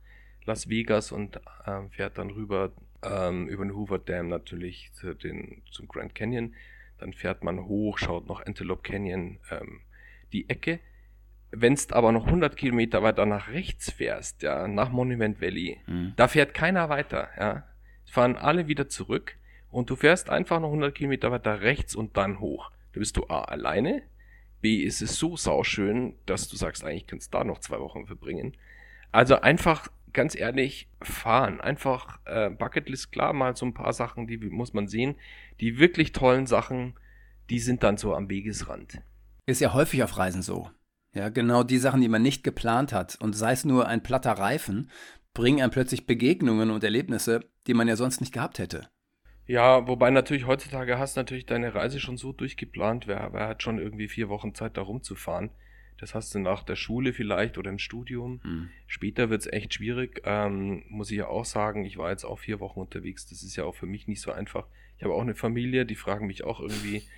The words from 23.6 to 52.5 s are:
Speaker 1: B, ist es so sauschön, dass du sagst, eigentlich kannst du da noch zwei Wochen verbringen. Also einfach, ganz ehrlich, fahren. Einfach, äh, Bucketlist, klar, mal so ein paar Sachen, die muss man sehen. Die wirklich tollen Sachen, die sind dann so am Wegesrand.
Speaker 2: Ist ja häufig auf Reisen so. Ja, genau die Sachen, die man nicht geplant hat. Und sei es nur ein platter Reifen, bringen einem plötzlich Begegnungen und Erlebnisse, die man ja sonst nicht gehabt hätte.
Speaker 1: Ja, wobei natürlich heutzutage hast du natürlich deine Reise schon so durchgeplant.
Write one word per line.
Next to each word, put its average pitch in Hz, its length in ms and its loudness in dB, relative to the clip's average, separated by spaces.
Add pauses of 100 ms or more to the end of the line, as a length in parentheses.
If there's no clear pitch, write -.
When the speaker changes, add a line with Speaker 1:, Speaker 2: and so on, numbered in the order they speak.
Speaker 1:
B, 110 200 4
ist 104 200 -2
es - 160 -4
so 165 180 -2
sauschön, 104 800 0 (100)
dass - 240 -4
du - 80 -12
sagst, - 280 -6
eigentlich 78 220 -8
kannst - 280 -10
du - 40 -2
da - 60 0
noch 101 140 -4
zwei - 220 -8
Wochen - 260 -10
verbringen. - 500 -10 (540)
Also 127 300 8
einfach, 160 480 4 (260)
ganz 139 200 2
ehrlich, 131 540 -2 (140)
fahren. 113 580 2
Einfach, - 640 -2
äh, 107 240 0
Bucketlist, 120 640 -4
klar, 156 220 2
mal 127 220 0
so 127 100 -4
ein 117 80 -4
paar - 180 -2
Sachen, 120 340 -6
die 113 120 -8
muss 110 340 -6
man 101 160 0
sehen. 120 280 0 (440)
Die 117 180 0
wirklich 160 340 6
tollen 131 340 6
Sachen, 123 480 2 (560)
die 120 80 0
sind 123 240 0
dann 104 160 6
so 101 160 0
am 95 160 -2
Wegesrand. - 720 -8 (440)
Speaker 2:
Ist 131 140 2
ja 135 140 2
häufig 127 280 4
auf - 140 -2
Reisen 92 260 0
so. 90 280 -6 (440)
Ja, 101 140 -4
genau 120 340 4
die 123 160 2
Sachen, 131 220 4
die 123 80 6
man 113 140 6
nicht 135 200 2
geplant 127 500 0
hat. 92 280 -4
Und 107 140 -2
sei 110 180 2
es 123 140 0
nur 127 200 6
ein 113 160 0
platter 127 300 0
Reifen, 104 580 -2 (440)
bringen 131 260 6
einem 123 100 4
plötzlich 127 360 0
Begegnungen 117 640 4
und 107 140 0
Erlebnisse, 110 560 2 (260)
die 120 80 4
man 117 140 6
ja 110 80 4
sonst 127 240 0
nicht 127 120 -6
gehabt - 260 -4
hätte. 82 300 -8 (580)
Speaker 1:
Ja, 123 400 8
wobei 123 240 6
natürlich 131 360 4
heutzutage 131 520 0
hast 135 180 -4
du 135 40 0
natürlich 127 240 -8
deine 120 300 -2
Reise 131 260 -2
schon 123 160 -8
so 131 160 -10
durchgeplant. - 760 -4